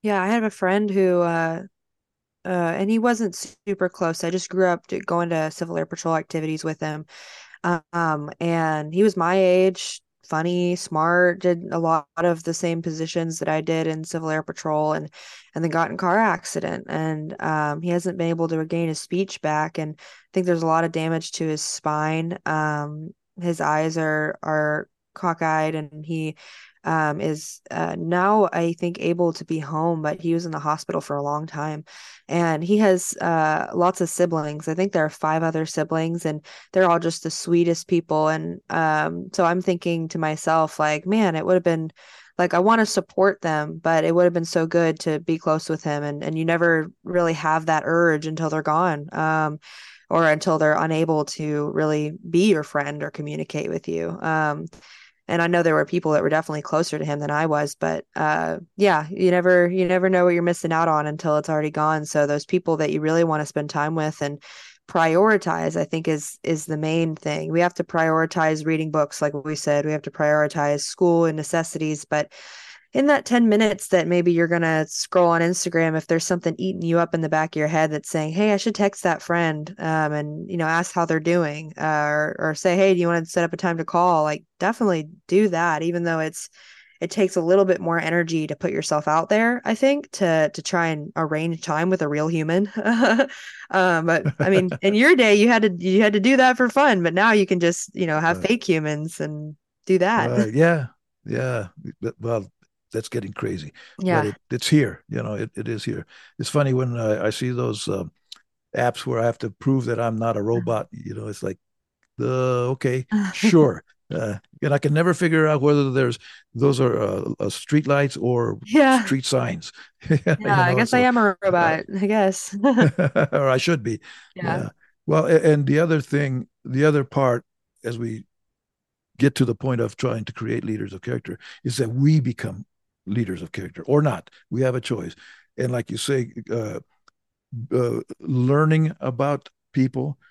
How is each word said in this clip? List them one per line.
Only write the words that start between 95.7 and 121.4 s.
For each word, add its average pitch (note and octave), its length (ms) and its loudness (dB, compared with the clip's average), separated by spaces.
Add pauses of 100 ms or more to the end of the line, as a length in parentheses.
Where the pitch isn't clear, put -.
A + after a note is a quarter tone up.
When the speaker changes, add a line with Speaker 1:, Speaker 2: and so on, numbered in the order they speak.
Speaker 1:
you F#3 240 4
had G#3 100 4
to G#3 60 4
do B3+ 180 4
that B3+ 200 4
for B3 120 2
fun, C4 320 4
but E3+ 140 0
now G#3+ 160 4
you G#3 160 4
can F3+ 120 0
just, E3+ 360 0
you F3+ 100 -2
know, D#3 140 0
have E3+ 180 2
Speaker 2:
Right. F#3+ 120 -2
Speaker 1:
fake A#3+ 200 0
humans D3+ 500 -2
and D3+ 360 -8 (320)
do F#3 100 4
that. F3+ 320 2
Speaker 2:
Uh, A#2 240 2
yeah, D#3+ 320 4 (400)
yeah. A#2+ 440 -4 (300)
But, A#2 200 -6
well, A2 320 -4 (400)
that's A2 180 -6
getting G2+ 240 -6
crazy. - 400 -8 (260)
Speaker 1:
Yeah. F3 220 2
Speaker 2:
But C#3 60 0
it, G2+ 80 -6 (160)
it's B2 160 -4
here, C#3+ 420 2
you A#2 140 -4
know, A2 100 -6
it, G#2+ 220 -6
it A2+ 120 -8
is A2+ 160 -6
here. - 220 -6 (320)
It's B2+ 140 -8
funny C#3 240 2
when B2 200 -2
I, A2 300 0
I A2 60 2
see B2 180 -4
those, A#2+ 380 -4
uh, F#2+ 160 -4 (720)
apps A#2+ 300 -2
where B2 120 -2
I A#2 60 0
have A#2 140 0
to A#2 100 -6
prove C3 360 0
that A#2 140 -2
I'm A2+ 180 -2
not A2+ 200 -2
a - 20 -2
Speaker 1:
Uh-huh. G2+ 100 -2
Speaker 2:
robot, A#2 420 -2
you G#2+ 240 -14
know, G#2+ 120 -12
it's G#2 140 -10
like, G2 160 -6 (640)
"Uh, B2+ 540 0
okay, C3 380 -2
Speaker 1:
<laughs> G3+ 220 -2
Speaker 2:
sure." D3+ 500 4 (300)
Uh, G#2+ 220 -4 (260)
and C#3+ 140 2
I - 20 2
can D3 160 0
never E3+ 220 4
figure D#3+ 320 2
out D3+ 140 2
whether C#3+ 280 4
there's, B2 300 0 (340)
those C3 260 2
are, A#2+ 220 2
uh, G2 380 -2
uh, G#2 100 -2
street D3+ 380 0
lights C#3+ 280 2
or A#2 480 -2
Speaker 1:
Yeah. C4 420 4
Speaker 2:
street C3+ 200 -2
signs. B2 460 -2 (300)
<laughs> - 80 -14
You D#3 160 4
Speaker 1:
Yeah, F#3+ 360 2
I F3+ 100 4
Speaker 2:
know, F3+ 60 2
Speaker 1:
guess A3+ 160 2
I B3 80 6
Speaker 2:
so, B3+ 60 4
Speaker 1:
am A#3+ 100 4
a G#3+ 120 4
Speaker 2:
uh, F#3 120 -2